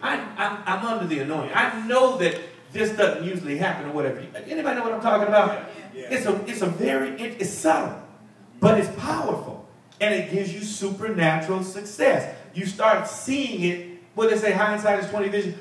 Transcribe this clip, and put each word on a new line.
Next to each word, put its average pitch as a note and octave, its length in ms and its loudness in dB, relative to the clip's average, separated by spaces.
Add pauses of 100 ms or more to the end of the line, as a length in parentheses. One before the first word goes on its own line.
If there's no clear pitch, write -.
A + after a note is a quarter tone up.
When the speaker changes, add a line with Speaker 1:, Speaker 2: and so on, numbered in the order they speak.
Speaker 1:
I, C4+ 140 -2
I'm, G3+ 500 -4
I'm F#3+ 200 -2
under A3 200 -2
the D#3 140 -2
anointing. C#3 340 -4
I A3+ 320 0
know B3+ 320 6
that F3 220 2 (320)
this G#3+ 240 0
doesn't E3 280 2
usually D#3+ 340 -4
happen E3 320 -2
or - 20 -8
whatever. C#3 260 -2 (280)
Anybody C#4+ 300 -2
know A#3+ 60 -4
what A3+ 120 -2
I'm G#3+ 60 -4
talking G#3 280 4
about? G#3 400 4 (260)
Speaker 2:
Yeah. - 160 -12
Speaker 1:
It's C4 160 0
a, G3 200 0
it's A3+ 160 -4
a F#3 40 2
very, C4 440 0 (100)
it, A#3+ 200 -8
it's F#3+ 100 -2
subtle, D#3 520 0 (560)
but G#3 220 8
it's E3+ 180 0
powerful. - 720 -4 (320)
And G#3 140 2
it F3+ 160 -2
gives F3+ 220 -2
you G3+ 80 -8
supernatural F#3+ 1000 0
success. - 720 0 (200)
You F#3+ 120 -4
start A3 400 2
seeing B3+ 560 -4
it. F3 300 -2 (220)
What A3+ 160 4
they G#3+ 80 4
say, F3 140 2
hindsight G#3 520 2
is - 60 -8
twenty G3+ 180 0
vision. G3 320 -2